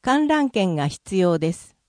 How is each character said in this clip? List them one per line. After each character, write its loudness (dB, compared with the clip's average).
観 2
覧 0
券 -2
が -2
必 -10
要 2
で -2
す。 -18